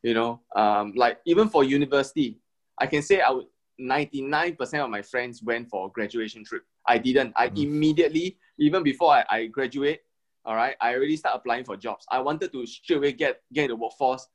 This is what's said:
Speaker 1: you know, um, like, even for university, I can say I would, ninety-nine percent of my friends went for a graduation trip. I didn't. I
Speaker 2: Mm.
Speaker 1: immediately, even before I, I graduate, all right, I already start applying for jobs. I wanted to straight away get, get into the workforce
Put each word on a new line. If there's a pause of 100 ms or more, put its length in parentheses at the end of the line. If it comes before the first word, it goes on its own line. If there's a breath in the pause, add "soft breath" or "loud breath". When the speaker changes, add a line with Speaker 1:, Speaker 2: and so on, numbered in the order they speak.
Speaker 1:
you
know, (160)
um,
like,
even
for
university, (400)
I
can
say
I
would, (320)
ninety-nine
percent
of
my
friends
went
for
a
graduation
trip. (220)
I
didn't.
I
Speaker 2:
Mm.
Speaker 1:
immediately, (220)
even
before
I,
I
graduate, (420)
all
right,
I
already
start
applying
for
jobs.
I
wanted
to
straight
away
get, (100)
get
into
the
workforce